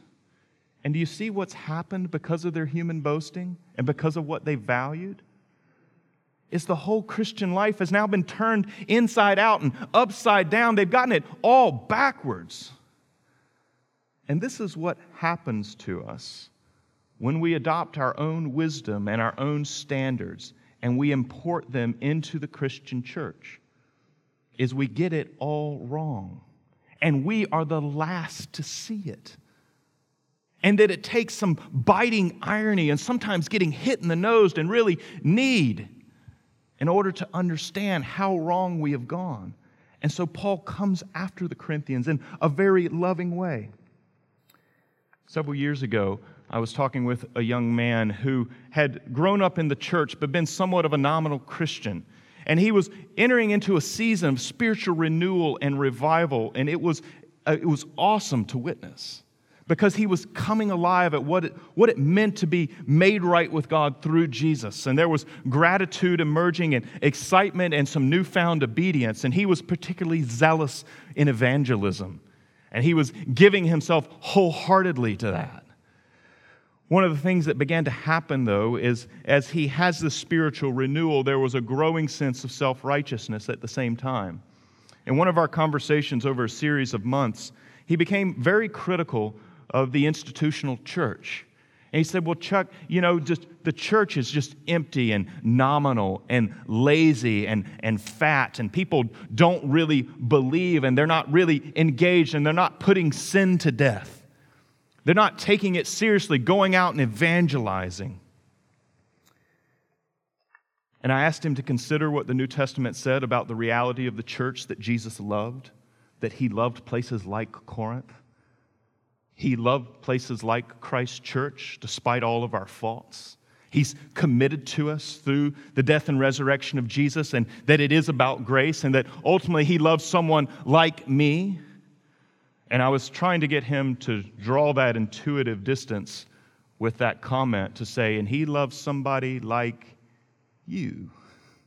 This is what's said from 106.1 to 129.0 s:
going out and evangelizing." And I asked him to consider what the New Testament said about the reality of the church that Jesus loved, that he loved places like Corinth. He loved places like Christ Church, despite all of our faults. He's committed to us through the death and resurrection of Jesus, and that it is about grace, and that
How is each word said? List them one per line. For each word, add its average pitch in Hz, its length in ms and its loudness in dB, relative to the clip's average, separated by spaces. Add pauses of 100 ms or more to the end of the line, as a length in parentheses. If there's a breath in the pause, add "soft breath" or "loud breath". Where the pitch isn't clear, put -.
going 185 380 4
out 180 180 4
and 147 80 -2
evangelizing." 110 1200 0 (2750)
And 127 80 0
I 135 120 2
asked 160 240 0
him 147 80 0
to 131 80 -6
consider 151 480 -2
what 147 160 -2
the 127 80 -2
New 127 120 0
Testament 131 500 -2
said 131 260 0
about 123 260 -2
the 117 60 -6
reality 120 520 -2
of 117 100 -6
the 117 60 -10
church 127 440 -6
that - 120 -10
Jesus 110 420 -4
loved, 104 500 -6 (500 soft breath)
that 113 140 -6
he 123 160 -2
loved 113 340 -2
places 120 400 -6
like 107 280 -8
Corinth. 113 600 -10 (1200)
He 139 200 -2
loved 120 480 -2
places 123 400 -4
like 113 380 -4
Christ - 420 -6
Church, - 580 -8
despite 120 440 -4
all 117 180 0
of 113 100 -6
our 98 140 -6
faults. - 680 -12 (340 soft breath)
He's 147 240 0 (200 loud breath)
committed 139 520 2
to 151 240 -2
us - 280 -8
through 143 360 0 (200 loud breath)
the 135 100 2
death 151 240 4
and 139 100 0
resurrection 135 580 0
of 123 120 -4
Jesus, 143 440 -2
and 117 140 0 (200 loud breath)
that 151 120 6
it 143 140 2
is 160 160 4
about 131 360 0
grace, 135 380 2
and 135 140 2
that 131 100 2 (180 loud breath)